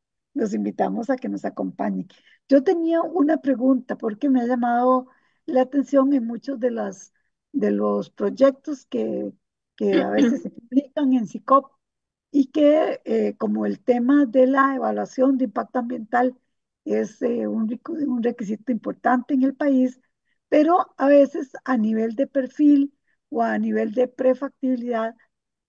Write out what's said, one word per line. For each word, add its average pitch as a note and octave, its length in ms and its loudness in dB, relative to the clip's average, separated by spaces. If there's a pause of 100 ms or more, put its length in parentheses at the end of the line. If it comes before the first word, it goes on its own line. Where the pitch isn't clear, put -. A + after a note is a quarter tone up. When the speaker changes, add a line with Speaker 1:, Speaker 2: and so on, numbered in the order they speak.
(340)
Speaker 1:
los A3 200 -4
invitamos G#3 560 -4
a B3+ 60 0
que A#3+ 120 -10
nos G3+ 160 -8
acompañen. F#3+ 640 -6 (400)
Yo C4+ 160 6
tenía E4 380 0
una D#4+ 360 0
pregunta B3+ 580 0
porque A3+ 320 -4
me B3+ 140 2
ha A#3 40 -2
llamado B3 600 0 (380)
la C4 160 0
atención C4+ 500 2
en B3 140 0
muchos A#3 340 -8
de B3 120 -2
las, G3+ 400 -10 (400)
de G#3 180 -2
los G#3 400 -2
proyectos C4 760 -2
que, G#3+ 460 -6 (440)
que G3+ 260 2
a - 80 -2
veces A#3+ 320 0
se - 80 -10
Speaker 2:
<clears throat> - 0 -
Speaker 1:
publican C#4 600 -2
en A#3 160 0
sicop C4+ 420 0 (600)
y C#4 180 2
que, D4+ 560 2
eh, G#3+ 340 -2
como G#3+ 280 -2
el G3+ 160 -4
tema B3+ 440 2
de B3+ 200 4
la C4+ 300 2
evaluación A#3 640 0
de B3+ 80 0
impacto A3+ 320 -6
ambiental B3 580 -2 (480)
es, G#3+ 380 -4
eh, A#3 240 -2
un G#3+ 220 -2
requ-, D4+ 380 -6
un B3 160 -2
requisito A3+ 500 -4
importante A#3 600 -2
en C4 100 2
el C4+ 100 -2
país, C4 460 0 (480)
pero D#4 500 2
a C4+ 100 2
veces C#4+ 440 4 (120)
a C4 120 0
nivel A3 400 -2
de C4+ 100 0
perfil C#4+ 680 2 (360)
o A#3 120 -2
a A3 160 0
nivel A3 360 -2
de B3+ 140 2
prefactibilidad, B3+ 1040 -2 (540)